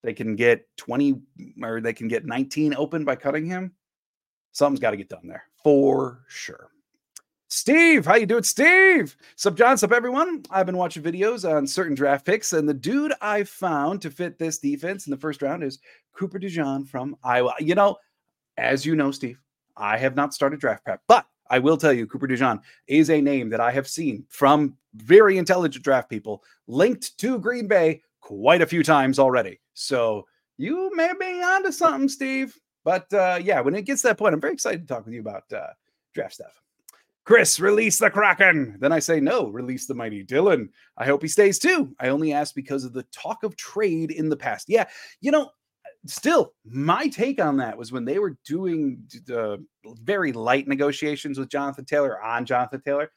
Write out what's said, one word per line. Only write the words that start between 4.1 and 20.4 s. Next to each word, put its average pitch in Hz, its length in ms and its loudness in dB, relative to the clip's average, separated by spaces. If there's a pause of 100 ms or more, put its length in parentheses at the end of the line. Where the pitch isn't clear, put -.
Something's 139 280 0
gotta 110 160 -2
get 95 120 -12
done 90 200 -18
there 90 160 -18 (180)
for 135 640 2
sure. - 440 -16 (800)
Steve, 302 580 4
how 190 100 6
you 226 100 4
doing, 233 160 0
Steve? 339 760 4 (200)
Sup, - 180 -2
John? 233 220 6
Sup, 202 160 0
everyone? 262 580 -2
I've 190 160 0
been 180 100 -4
watching 175 260 -4
videos 185 460 -4
on 151 180 0
certain 165 280 -4
draft 139 300 0
picks, 214 280 -2
and 156 160 0
the 147 60 0
dude 254 460 -2
I 208 240 -2
found 175 580 -4
to 160 80 -10
fit 175 280 -10
this 165 200 -6
defense 160 480 -6
in 147 60 -10
the 139 40 -6
first 143 260 -8
round 156 200 -4
is 135 160 -8 (340)
Cooper 190 280 -10
DeJean 143 480 -6
from 135 340 -8
Iowa. 123 380 0
You 156 140 0
know, 202 240 2 (580)
as 131 280 -2
you 156 120 0
know, 139 160 0
Steve, 127 260 -12 (380)
I 104 220 -2
have 127 180 0
not 143 180 -2
started 143 240 -2